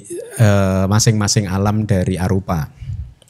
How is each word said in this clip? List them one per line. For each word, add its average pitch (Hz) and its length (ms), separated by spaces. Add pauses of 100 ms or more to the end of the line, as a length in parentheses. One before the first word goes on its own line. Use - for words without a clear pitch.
(380)
eh, 98 480
masing-masing 104 640
alam 104 320
dari 92 400
Arupa. 92 480 (600)